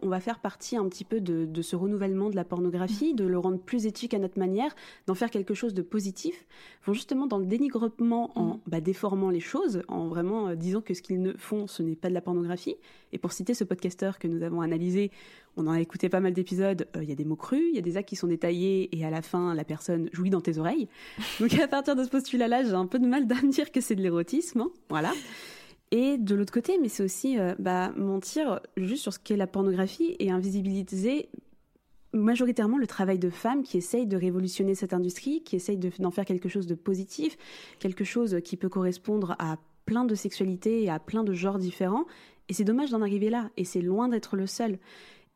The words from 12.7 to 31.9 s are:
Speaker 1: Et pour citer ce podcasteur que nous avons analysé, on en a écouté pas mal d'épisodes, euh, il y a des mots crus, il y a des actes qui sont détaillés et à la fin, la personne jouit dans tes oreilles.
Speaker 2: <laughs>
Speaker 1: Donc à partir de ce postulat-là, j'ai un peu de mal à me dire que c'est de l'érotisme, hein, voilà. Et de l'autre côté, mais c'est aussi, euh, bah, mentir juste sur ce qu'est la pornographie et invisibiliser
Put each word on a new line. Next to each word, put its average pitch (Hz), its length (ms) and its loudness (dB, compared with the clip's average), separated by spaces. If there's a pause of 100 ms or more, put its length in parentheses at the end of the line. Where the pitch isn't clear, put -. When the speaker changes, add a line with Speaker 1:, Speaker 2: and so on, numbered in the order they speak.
Speaker 1:
Et - 60 -8
pour - 160 -4
citer 220 200 -2
ce 214 120 0
podcasteur 185 520 -2
que 175 120 -6
nous 165 140 -2
avons 170 180 -2
analysé, 180 500 0 (460)
on 156 100 0
en 160 40 2
a 165 100 4
écouté - 260 -2
pas 185 140 4
mal 185 120 4
d'épisodes, 185 640 0
euh, 160 80 -4
il 151 60 -6
y - 20 -4
a 135 40 -4
des 147 100 -4
mots 156 100 0
crus, 277 340 0
il 320 60 2
y 214 40 0
a - 20 -2
des 175 160 -2
actes 202 100 -4
qui 196 80 -6
sont 180 120 -2
détaillés 175 680 2
et 160 60 -2
à 160 60 -2
la 160 140 -2
fin, 175 320 0
la 156 100 -2
personne 165 480 -2
jouit 180 160 0
dans 185 120 2
tes 165 160 0
oreilles. 208 300 0 (300)
Speaker 2:
<laughs> - 240 -8
Speaker 1:
Donc 233 140 4
à 302 120 6
partir 277 300 2
de 262 80 2
ce 254 40 -8
postulat-là, 254 540 2
j'ai 226 100 2
un 185 120 2
peu 247 140 0
de 247 80 6
mal 262 160 4
à 247 220 2
me 277 60 6
dire 294 220 0
que 262 80 2
c'est 226 140 0
de 190 80 0
l'érotisme, 185 580 0
hein, 359 100 -2 (180)
voilà. 156 220 0 (800)
Et 262 240 4
de 202 180 2
l'autre 196 180 0
côté, 359 280 2
mais 247 60 4
c'est 208 160 -2
aussi, 247 340 0
euh, 185 220 2
bah, 185 380 0
mentir 196 640 0 (160)
juste 190 240 0
sur 202 100 -4
ce - 80 -10
qu'est - 160 0
la 196 100 2
pornographie 196 720 0
et 190 120 2
invisibiliser 190 960 0 (880)